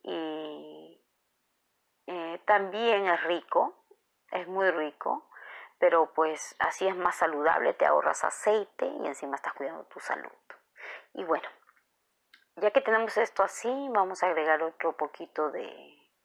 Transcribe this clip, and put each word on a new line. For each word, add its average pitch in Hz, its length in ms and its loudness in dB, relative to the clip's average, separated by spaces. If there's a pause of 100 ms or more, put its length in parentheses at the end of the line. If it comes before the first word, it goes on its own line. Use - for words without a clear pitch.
Y, 156 960 -10 (1040)
eh, 170 380 -8
también 202 640 2
es 170 160 2
rico, 175 640 0 (460)
es 180 160 -6
muy 190 240 2
rico, - 580 -4 (500)
pero 165 340 4
pues 156 460 -2
así 175 280 -2
es 185 80 0
más 180 200 0
saludable, 156 580 2
te - 120 2
ahorras 147 380 4
aceite 208 640 0
y - 220 -6
encima 139 280 -6
estás - 180 -8
cuidando 151 320 -10
tu - 140 -18
salud. - 320 -8 (840)
Y 190 100 -8
bueno, - 240 -2 (1080)
ya 208 160 2
que - 100 4
tenemos 220 360 2
esto 214 260 2
así, 269 480 -2
vamos 190 320 2
a 180 40 2
agregar 156 360 2
otro 165 340 -4
poquito 151 540 -4
de - 600 -12 (140)